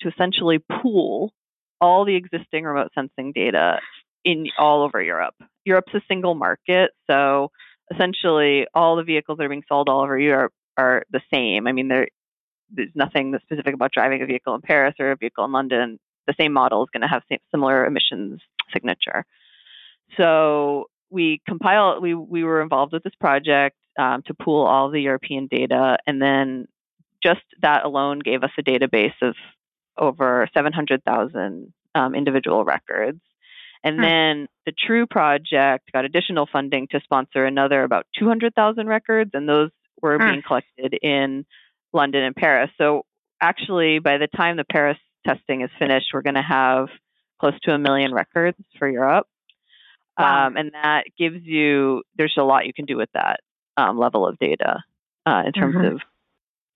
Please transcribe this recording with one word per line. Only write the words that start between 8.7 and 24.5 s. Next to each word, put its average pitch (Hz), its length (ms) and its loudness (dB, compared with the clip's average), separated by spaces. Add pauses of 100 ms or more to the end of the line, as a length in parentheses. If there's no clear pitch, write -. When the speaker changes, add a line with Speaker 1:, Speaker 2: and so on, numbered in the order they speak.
Speaker 1:
all 165 220 4
the 165 80 -2
vehicles 156 340 -4
that 156 80 -4
are 139 40 -4
being 143 180 -10
sold 143 220 0
all 135 120 2
over 139 160 0
Europe 135 360 2 (240)
are 127 340 2
the 139 100 -4 (120)
same. 117 340 0
I 127 40 0
mean, 131 160 -2
there, 131 200 0 (600)
there's 175 260 -8
nothing 139 360 -2
that's 135 120 -6
specific 143 300 -6
about 135 180 -2
driving 131 300 0
a 131 40 -6
vehicle 127 300 -6
in 156 60 -8
Paris 147 380 0
or 139 120 -2
a 135 40 -2
vehicle 110 300 -6
in 135 60 -6
London. 123 480 -2 (280)
The - 120 -2
same 151 140 0
model 123 300 2
is - 100 -8
gonna 123 160 -2
have 131 200 -2
same, - 100 -6 (120)
similar 135 340 2
emissions 123 560 -4 (320)
signature. - 520 -4 (920)
So 151 680 2 (240)
we 165 380 -2
compile, 196 520 2
we, 175 160 -2
we 165 280 -6
were 160 180 0
involved 151 320 0
with 165 100 -4
this - 160 -10
project, 143 560 2 (240)
um, 127 280 -2
to 131 60 -10
pool 151 320 0